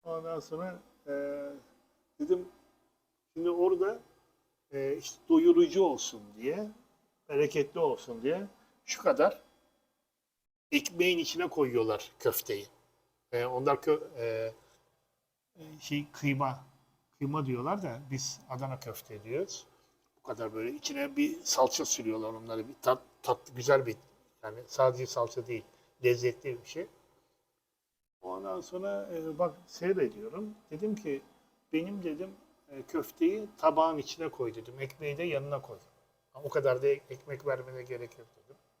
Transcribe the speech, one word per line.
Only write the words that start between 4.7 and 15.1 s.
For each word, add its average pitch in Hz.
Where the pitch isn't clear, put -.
e, 139
işte -
doyurucu 320
olsun 120
diye, 165
bereketli 147
olsun 123
diye 175
şu -
kadar 247
ekmeğin 180
içine 165
koyuyorlar 120
köfteyi. 101
E, 120
onlar 131
kö-, -
e, 113